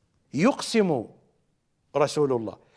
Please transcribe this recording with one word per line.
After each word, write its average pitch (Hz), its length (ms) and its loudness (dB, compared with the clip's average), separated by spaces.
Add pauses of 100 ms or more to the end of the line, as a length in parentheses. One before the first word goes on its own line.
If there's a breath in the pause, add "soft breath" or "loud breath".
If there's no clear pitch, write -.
(340)
يقسم 180 720 0 (920)
رسول 147 360 2
الله: 113 260 -4 (180 soft breath)